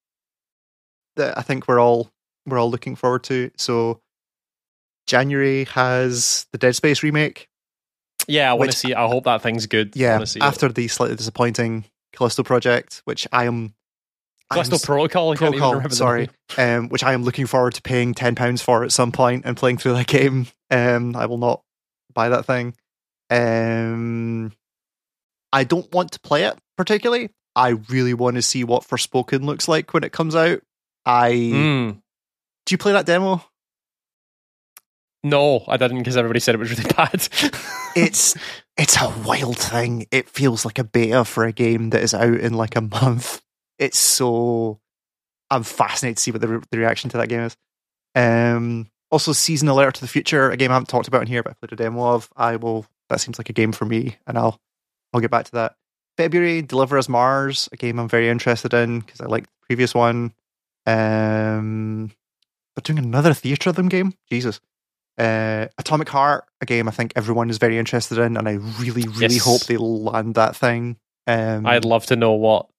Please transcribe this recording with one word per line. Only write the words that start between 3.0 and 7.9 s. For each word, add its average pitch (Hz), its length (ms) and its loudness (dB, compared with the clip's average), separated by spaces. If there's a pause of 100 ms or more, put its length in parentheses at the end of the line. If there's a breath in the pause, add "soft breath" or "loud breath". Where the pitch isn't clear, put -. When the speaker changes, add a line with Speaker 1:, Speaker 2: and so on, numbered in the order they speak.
Speaker 1:
to. 127 320 -4
So 117 420 -2 (1080)
January 135 580 2
has 127 880 0
the 123 40 -10
Dead 127 180 4
Space 147 280 2
remake. 151 460 -2 (800)